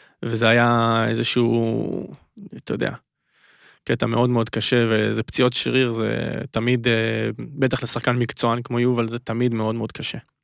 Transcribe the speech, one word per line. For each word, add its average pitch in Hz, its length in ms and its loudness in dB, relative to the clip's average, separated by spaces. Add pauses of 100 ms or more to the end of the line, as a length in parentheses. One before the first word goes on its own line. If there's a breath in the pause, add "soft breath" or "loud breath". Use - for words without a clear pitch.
(240 soft breath)
וזה 117 260 0
היה 117 580 4
איזשהו, 117 1040 0 (440)
אתה - 160 -6
יודע, - 180 -2 (920 soft breath)
קטע 120 220 0
מאוד, 117 240 2
מאוד 117 200 2
קשה, 117 400 2
וזה 110 340 2
פציעות 123 300 2
שריר, 123 380 0
זה 113 200 -2 (400)
תמיד, 117 360 0
אה, 117 60 4 (460)
בטח 127 440 -2
לשחקן 120 320 -2
מקצוען 120 480 0
כמו 120 160 -4
יובל, 120 280 2
זה 117 120 -6
תמיד 117 340 0
מאוד, 110 220 -2
מאוד 113 160 -4
קשה. - 260 -8 (260)